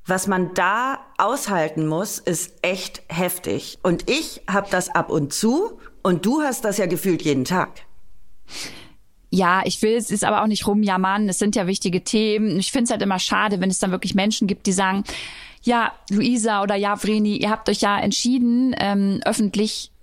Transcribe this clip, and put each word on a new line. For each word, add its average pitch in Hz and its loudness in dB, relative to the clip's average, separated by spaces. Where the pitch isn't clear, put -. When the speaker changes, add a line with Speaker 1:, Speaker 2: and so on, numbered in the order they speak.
Speaker 1:
Was 185 -2
man 185 0
da 220 0
aushalten 185 0
muss, 170 -2
ist - -4
echt 185 -4
heftig. 170 -4
Und 180 0
ich - -2
hab 196 0
das 180 0
ab 170 0
und 143 0
zu 294 0
und 180 2
du 269 2
hast 269 -2
das 196 0
ja 202 2
gefühlt 170 0
jeden 135 2
Tag. - -2
Speaker 2:
Ja, 185 4
ich - -2
will 220 2
es 220 -4
ist 202 -2
aber 202 2
auch 220 2
nicht 208 0
rumjammern. 202 2
Es 185 -2
sind 208 0
ja 180 0
wichtige 185 -2
Themen. 214 2
Ich 190 -2
find's 247 2
halt 214 -2
immer 196 0
schade, 202 0
wenn 190 2
es 185 0
dann 185 0
wirklich 180 -2
Menschen 202 2
gibt, 202 -2
die 196 2
sagen, 190 0
Ja, 233 2
Luisa 214 2
oder 202 2
ja, 202 0
Vreni, 208 0
ihr 208 0
habt - -2
euch 220 0
ja 202 2
entschieden, 240 2
ähm, 196 2
öffentlich 214 0